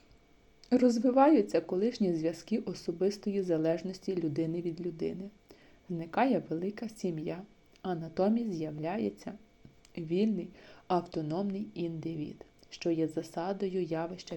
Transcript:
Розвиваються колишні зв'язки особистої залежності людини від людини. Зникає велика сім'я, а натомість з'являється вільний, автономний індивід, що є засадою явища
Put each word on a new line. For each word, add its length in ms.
Розвиваються 880
колишні 520
зв'язки 460
особистої 840
залежності 720
людини 460
від 200
людини. 480
Зникає 600
велика 400
сім'я, 520
а 140
натомість 580
з'являється 800
вільний, 520
автономний 840
індивід, 720
що 220
є 160
засадою 760
явища 540